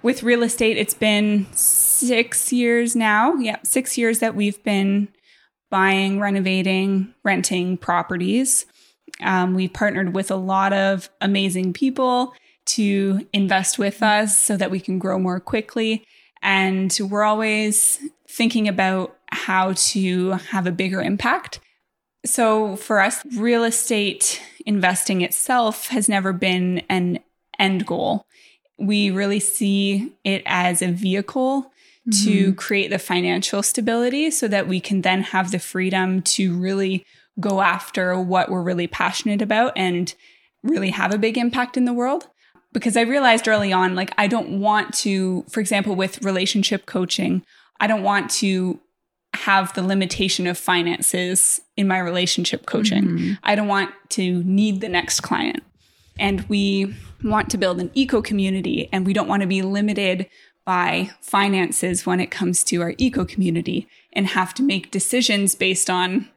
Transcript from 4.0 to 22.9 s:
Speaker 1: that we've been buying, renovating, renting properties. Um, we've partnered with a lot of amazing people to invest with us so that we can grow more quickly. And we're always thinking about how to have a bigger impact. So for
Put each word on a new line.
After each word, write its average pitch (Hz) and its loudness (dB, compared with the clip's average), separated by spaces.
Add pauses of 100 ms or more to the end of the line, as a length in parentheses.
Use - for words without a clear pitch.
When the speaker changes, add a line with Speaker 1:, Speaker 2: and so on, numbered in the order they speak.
Speaker 1:
that 226 0
we've 202 -2
been 202 2 (640)
buying, 196 2
renovating, 190 0 (100)
renting 185 0
properties. 185 0 (560)
Um, 185 2
we've 185 0
partnered 185 -2
with 190 -2
a 196 0
lot 190 0
of 196 0 (120)
amazing 190 0
people 254 0 (320)
to 196 0
invest 190 0
with 202 0
us 214 2
so - 0
that 185 0
we 190 -2
can 185 -4
grow 185 -2
more 185 0
quickly. 220 -2 (380)
And 190 2 (140)
we're 208 0
always 214 2 (280)
thinking 226 0
about 190 0 (140)
how 190 0
to 185 0
have 185 -2
a 180 0
bigger 185 -2
impact. 240 -2 (680)
So 220 2
for 208 0